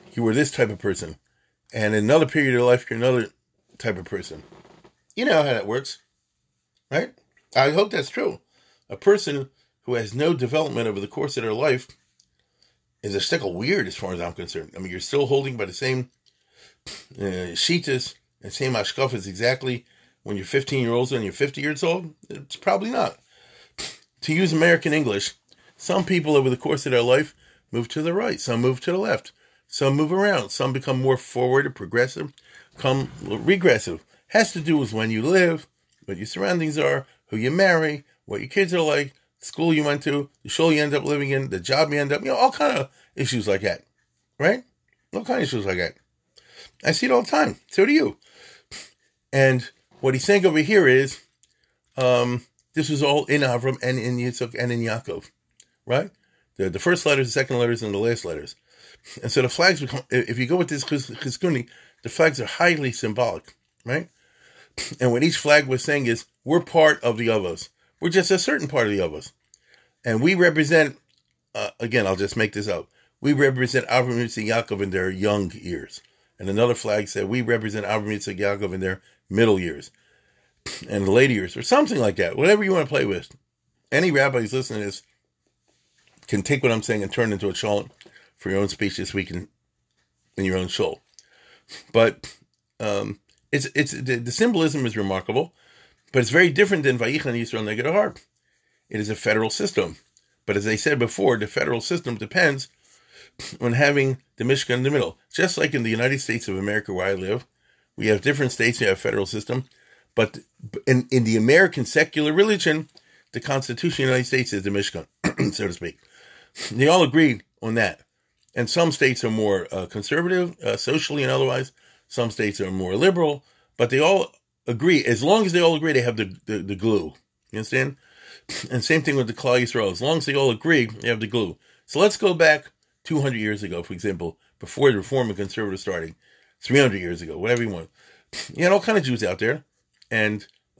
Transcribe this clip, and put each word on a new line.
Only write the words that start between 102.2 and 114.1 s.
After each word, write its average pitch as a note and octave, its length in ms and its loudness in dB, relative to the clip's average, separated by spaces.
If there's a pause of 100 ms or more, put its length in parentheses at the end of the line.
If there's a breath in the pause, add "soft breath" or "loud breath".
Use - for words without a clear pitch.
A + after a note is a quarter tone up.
on A#2+ 120 0
having C#3 460 2 (180)
the A2 80 -6
Mishkan C3 300 0
in B2+ 80 -2
the C3+ 80 0
middle. A2 280 -2 (140)
Just F3+ 240 0
like D3+ 180 -4
in B2 80 0
the A2+ 80 -2
United B2+ 300 0
States A#2 280 -6
of F#2+ 100 -4
America G#2 340 -4
where F#2 140 -2
I G2 80 0
live, G2 320 -6 (500)
we G#2+ 120 -2
have G#2 120 4
different C#3 320 0
states, A#2 260 0
we A2 80 2
have F#2+ 120 2
a - 20 -16
federal G#2+ 260 -2
system, B2 380 -6 (500 soft breath)
but A2 240 0 (480)
in, B2+ 240 2
in B2 140 4
the A2+ 120 2
American D3 480 4
secular D#3 480 0
religion, E3+ 560 -2 (440 soft breath)
the A#2 80 -8
Constitution C#3 640 -4
of C3 40 2
the B2+ 40 4